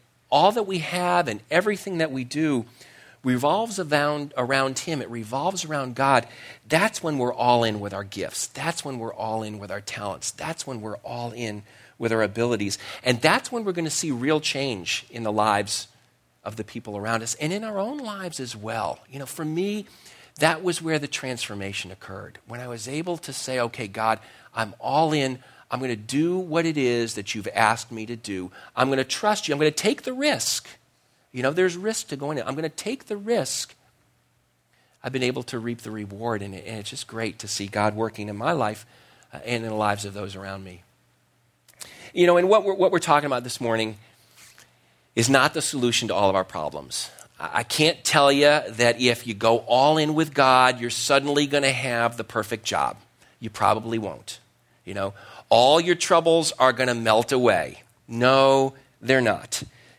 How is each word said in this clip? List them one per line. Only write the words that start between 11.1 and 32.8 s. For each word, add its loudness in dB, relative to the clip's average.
in -8
with 0
our 2
abilities. -2
And 0
that's 2
when -6
we're -4
gonna -4
see -4
real 0
change -4
in -10
the -2
lives 0
of -10
the -10
people -10
around -4
us -6
and -2
in -6
our -6
own -4
lives -10
as -8
well. -6
You -14
know, -10
for -8
me, -4
that 2
was -2
where 0
the -8
transformation -8
occurred. -16
When -12
I -12
was -10
able -4
to -12
say, -4
"Okay, -2
God, 0
I'm -2
all 2
in. 0
I'm -4
gonna -2
do 0
what 0
it 0
is 0
that -8
you've -6
asked 2
me -10
to -8
do. -8
I'm 2
gonna 2
trust -2
you. 0
I'm -2
gonna 4
take -2
the -6
risk." -2
You -6
know, 4
there's 2
risk -6
to -8
going -4
in. -6
"I'm -4
gonna -4
take -8